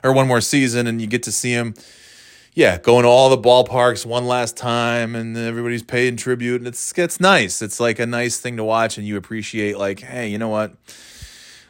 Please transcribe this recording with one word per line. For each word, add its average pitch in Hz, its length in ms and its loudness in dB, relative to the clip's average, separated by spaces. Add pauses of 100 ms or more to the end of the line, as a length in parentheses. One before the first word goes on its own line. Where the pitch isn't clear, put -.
or 131 100 2
one 131 140 4
more 120 140 2
season, 123 460 0
and 113 140 -4
you 113 60 -6
get 117 160 -2
to 107 100 -8
see 123 200 -4
him, 117 220 -4 (800)
yeah, 104 220 4
going 120 280 4
to 120 40 6
all 131 220 8
the 131 80 4
ballparks 123 640 4
one 123 220 -4
last 123 300 -2
time, 117 580 -2
and 113 220 -8
everybody's 117 460 -6
paying 123 340 -2
tribute, 120 440 -4
and 123 80 -10
it's, - 300 -10
it's 175 200 -2
nice. 165 440 2
It's, 107 180 -8
like, 117 180 0
a 120 60 -2
nice 120 340 -4
thing 120 200 -8
to 110 60 -6
watch, 113 340 0
and 104 80 -10
you 104 100 -6
appreciate, 104 600 -6
like, 98 220 -4
"Hey, 123 280 -10
you 104 80 -6
know 113 140 -4
what? 107 240 -4 (960)